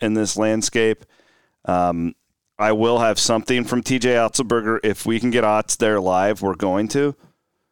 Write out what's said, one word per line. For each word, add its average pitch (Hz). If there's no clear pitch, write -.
in 110
this 107
landscape. 110
Um, 87
I 110
will 117
have 110
something 117
from 123
T 131
J 123
Otzelberger. 113
If 104
we 113
can 123
get 117
Otz 107
there 107
live, 92
we're 98
going 101
to. 143